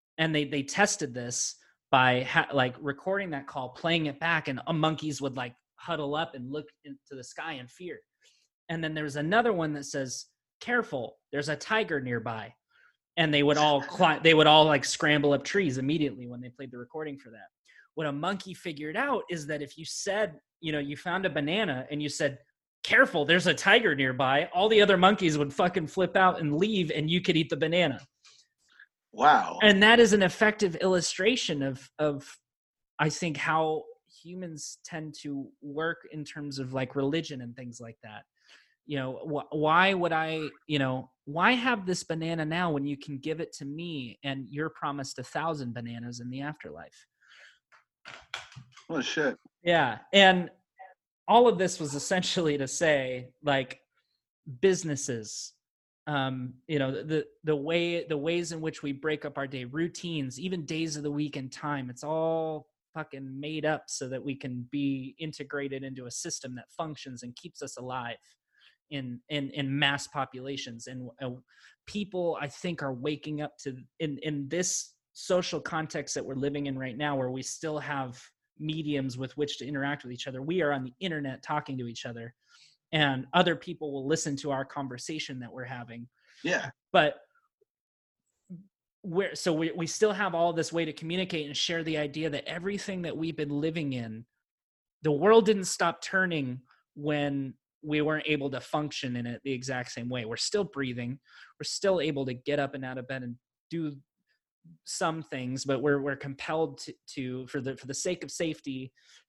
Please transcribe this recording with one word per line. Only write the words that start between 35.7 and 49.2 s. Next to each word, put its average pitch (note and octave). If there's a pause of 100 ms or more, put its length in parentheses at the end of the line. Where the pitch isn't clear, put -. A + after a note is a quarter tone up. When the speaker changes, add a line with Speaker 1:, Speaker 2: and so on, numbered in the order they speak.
Speaker 1:
in D3+
terms C#3+
of, B2+
like, C3
religion C#3+
and A#2+
things A#2+
like A#2
that. G#2+ (640)
You C#3+
know, C3 (120)
wh-, C#3+
why E3
would F3
I, D#3+ (200)
you D3
know, C3 (140)
why E3+
have A#3+
this F3+
banana D#3+
now E3+
when C#3+
you C#3+
can C#3+
give D#3
it D#3
to D3
me C#3+
and C3+
you're D3+
promised C#3+
a B2
thousand D3
bananas A#2
in B2
the C3+
afterlife? E2+ (1800)
Speaker 2:
Oh, D#3+
shit. C#3+ (260)